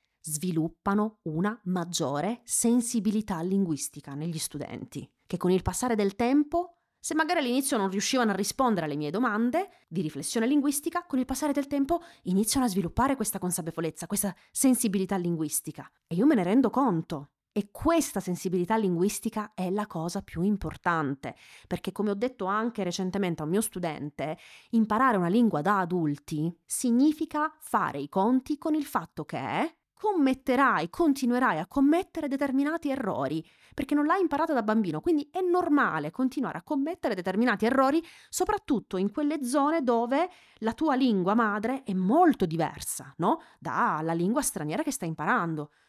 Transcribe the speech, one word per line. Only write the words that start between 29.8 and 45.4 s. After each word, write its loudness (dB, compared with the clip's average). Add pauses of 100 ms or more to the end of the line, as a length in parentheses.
commetterai, 2
continuerai 2
a -6
commettere 2
determinati -2
errori, -2 (300)
perché -4
non 2
l'hai 2
imparata 0
da 0
bambino, 0
quindi 0
è -4
normale 2
continuare -2
a -12
commettere -2
determinati 0
errori, 4 (240)
soprattutto -2
in 0
quelle -2
zone 2
dove 0 (300)
la -2
tua 0
lingua 2
madre 0
è -6
molto 4
diversa, -6
no? 0 (180)
Dalla -2
lingua 0
straniera -4
che -2
stai -6
imparando. -2 (180)